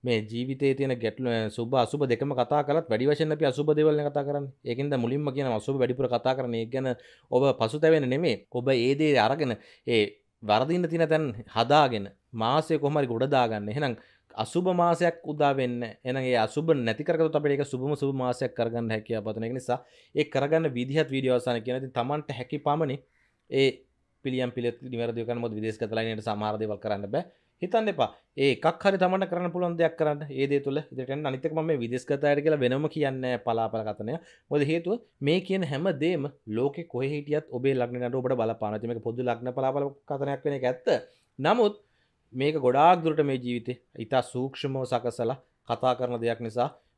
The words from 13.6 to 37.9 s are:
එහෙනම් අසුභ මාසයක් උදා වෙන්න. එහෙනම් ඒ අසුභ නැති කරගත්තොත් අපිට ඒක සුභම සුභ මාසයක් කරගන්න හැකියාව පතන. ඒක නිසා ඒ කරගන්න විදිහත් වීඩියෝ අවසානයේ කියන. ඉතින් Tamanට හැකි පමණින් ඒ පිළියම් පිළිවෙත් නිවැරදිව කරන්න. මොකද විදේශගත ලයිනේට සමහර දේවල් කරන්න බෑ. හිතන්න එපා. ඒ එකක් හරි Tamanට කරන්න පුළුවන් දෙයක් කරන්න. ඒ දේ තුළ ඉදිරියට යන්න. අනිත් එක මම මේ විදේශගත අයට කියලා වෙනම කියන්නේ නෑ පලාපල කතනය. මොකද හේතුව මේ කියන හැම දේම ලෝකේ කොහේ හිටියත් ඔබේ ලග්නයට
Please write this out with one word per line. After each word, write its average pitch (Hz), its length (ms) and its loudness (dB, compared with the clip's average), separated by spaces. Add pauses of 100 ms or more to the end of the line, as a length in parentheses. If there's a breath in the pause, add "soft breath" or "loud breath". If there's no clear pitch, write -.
එහෙනම් 127 260 -2 (400 loud breath)
අසුභ 175 400 0
මාසයක් 170 500 2
උදා 151 300 2
වෙන්න. 123 240 -2 (200)
එහෙනම් 131 220 -4
ඒ 127 160 2
අසුභ 117 380 0
නැති 120 300 0
කරගත්තොත් 156 340 2
අපිට 143 160 2
ඒක 139 100 0
සුභම 135 320 -4
සුභ 139 160 -2
මාසයක් 127 400 -2
කරගන්න 117 400 -2
හැකියාව 110 320 -4
පතන. 110 220 -6
ඒක 120 100 -6
නිසා 123 220 -2 (360 soft breath)
ඒ 151 100 0
කරගන්න 151 440 0
විදිහත් 135 400 -2
වීඩියෝ 127 300 0
අවසානයේ 117 260 -2
කියන. 123 120 -4
ඉතින් 131 160 -8
Tamanට 143 360 -4
හැකි 127 300 -8
පමණින් 143 420 -2 (500)
ඒ 135 180 4 (560)
පිළියම් 127 280 -2
පිළිවෙත් 120 320 -4
නිවැරදිව 117 400 -4
කරන්න. 117 160 -4
මොකද 117 160 -4
විදේශගත 110 360 -4
ලයිනේට 113 340 -2
සමහර 107 320 -2
දේවල් 107 200 -4
කරන්න 101 300 -4
බෑ. 143 160 -2 (380 soft breath)
හිතන්න 214 260 0
එපා. 143 200 0 (240 loud breath)
ඒ 139 180 2
එකක් 156 320 0
හරි 196 160 4
Tamanට 185 300 2
කරන්න 175 260 -2
පුළුවන් 175 240 -2
දෙයක් 165 180 2
කරන්න. 151 320 0
ඒ 135 200 0
දේ 143 120 2
තුළ 139 200 -2
ඉදිරියට 131 340 -8
යන්න. 151 120 -6
අනිත් 135 200 -4
එක 156 80 -2
මම 160 120 0
මේ 160 120 0
විදේශගත 127 480 -2
අයට 143 160 4
කියලා 151 180 2
වෙනම 131 280 2
කියන්නේ 139 340 -2
නෑ 123 160 -2
පලාපල 113 460 -2
කතනය. 107 340 -6 (260 loud breath)
මොකද 143 220 0
හේතුව 170 340 -2 (180 soft breath)
මේ 156 220 2
කියන 190 220 -2
හැම 147 320 -2
දේම 147 340 -2 (180)
ලෝකේ 139 440 -4
කොහේ 135 220 -4
හිටියත් 147 380 -4
ඔබේ 131 240 0
ලග්නයට 123 440 -2